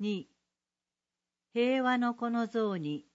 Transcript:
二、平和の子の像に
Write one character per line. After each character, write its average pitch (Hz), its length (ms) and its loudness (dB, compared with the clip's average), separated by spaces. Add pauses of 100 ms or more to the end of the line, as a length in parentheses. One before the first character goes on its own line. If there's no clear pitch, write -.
二、 202 280 -4 (1200)
平 254 300 2
和 254 140 2
の 240 180 0
子 240 140 -4
の 233 180 0
像 220 300 0
に 147 380 -4